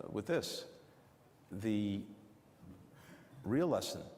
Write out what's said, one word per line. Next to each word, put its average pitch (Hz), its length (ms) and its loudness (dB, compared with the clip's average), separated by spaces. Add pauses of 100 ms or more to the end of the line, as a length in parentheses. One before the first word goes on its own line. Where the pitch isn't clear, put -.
with 107 160 0
this. - 380 0 (880)
The 104 520 2 (1400)
real 147 200 6
lesson 92 340 2 (160)